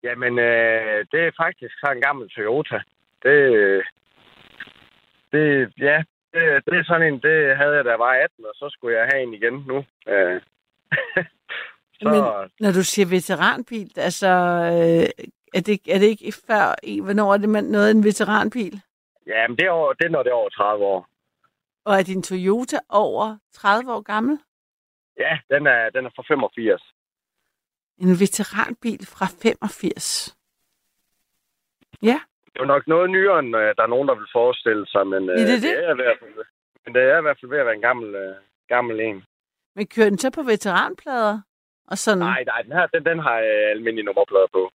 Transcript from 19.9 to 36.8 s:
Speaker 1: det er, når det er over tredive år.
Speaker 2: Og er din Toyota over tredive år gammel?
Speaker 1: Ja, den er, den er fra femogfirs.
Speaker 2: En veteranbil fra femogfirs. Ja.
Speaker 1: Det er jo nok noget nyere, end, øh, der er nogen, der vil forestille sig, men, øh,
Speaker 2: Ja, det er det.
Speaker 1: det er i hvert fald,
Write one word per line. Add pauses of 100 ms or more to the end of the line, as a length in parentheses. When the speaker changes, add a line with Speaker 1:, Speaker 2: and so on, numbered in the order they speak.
Speaker 1:
det
er,
når
det
er
over
tredive
år. (800)
Speaker 2:
Og
er
din
Toyota (120)
over (160)
tredive
år
gammel? (800)
Speaker 1:
Ja, (100)
den
er,
den
er
fra (100)
femogfirs. (1040)
Speaker 2:
En
veteranbil
fra (160)
femogfirs. (1700)
Ja. (260)
Speaker 1:
Det
er
jo
nok
noget
nyere,
end,
øh,
der
er
nogen,
der
vil
forestille
sig,
men,
øh,
Speaker 2:
Ja,
det
er
det. (160)
Speaker 1:
det
er
i
hvert
fald, (400)